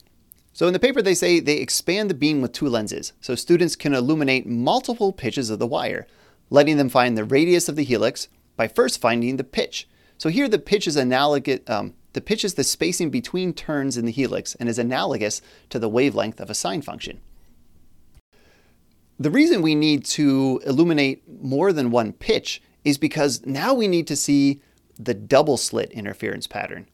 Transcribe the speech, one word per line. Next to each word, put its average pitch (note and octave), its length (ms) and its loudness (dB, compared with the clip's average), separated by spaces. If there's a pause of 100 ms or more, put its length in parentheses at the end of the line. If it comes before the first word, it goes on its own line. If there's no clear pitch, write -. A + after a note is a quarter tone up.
(520)
So - 140 0
in F3+ 80 4
the - 40 0
paper, C4+ 220 2
they F#3+ 140 4
say F3 260 4
they D3 160 0
expand F#3+ 540 -2
the F3+ 40 0
beam D3 280 2
with B2 100 -2
two - 160 -2
lenses, G#2+ 540 -4
so B2+ 120 -4
students E3+ 420 2
can C#3+ 180 -2
illuminate C3+ 520 0
multiple G3 640 0
pitches B2 360 -4
of G#2+ 100 -4
the A#2+ 80 -2
wire, B2+ 400 -4 (440)
letting D3 260 6
them C3+ 140 2
find B2 260 2
the G#2+ 80 -2
radius E3 440 2
of D3 80 -4
the D3+ 80 0
helix A#2 440 -2 (280)
by A2+ 120 0
first B3 320 0
finding A#2+ 360 0
the B2+ 80 -4
pitch. - 440 -8 (300)
So - 100 -2
here B3 180 0
the G#3 120 2
pitch F#3 280 0
is D3+ 100 -2
analogous, C3+ 680 2
um, G#2 280 -4 (180)
the - 80 -6
pitch A3 240 -4
is F#3 100 -4
the C#3 100 -2
spacing E3+ 440 -2
between E3 460 -4
turns C#3 420 -4
in A#2 80 -4
the A#2 80 -2
helix A#2+ 440 -4
and A#2+ 120 -4
is A#2 100 -2
analogous B2 600 -2 (300)
to - 80 -4
the A2 100 -2
wavelength A2 520 0
of F#2+ 100 -12
a G#2+ 40 -8
sine F3+ 280 -4
function. - 380 -12 (2000)
The C#3+ 120 0
reason C4+ 320 4
we D#3 120 4
need D3+ 320 2
to C3+ 600 2
illuminate C#3+ 560 2 (180)
more C#3+ 320 0
than B2 180 0
one A#2 220 2
pitch - 480 -4 (240)
is C#3+ 140 2
because C#3+ 480 -2
now D3 260 -2
we A#3 160 2
need E3+ 200 0
to D3 80 -2
see C#3 440 2 (380)
the A#2 160 -4
double C3 420 2
slit - 360 -4
interference G#2 540 -8
pattern. - 480 -8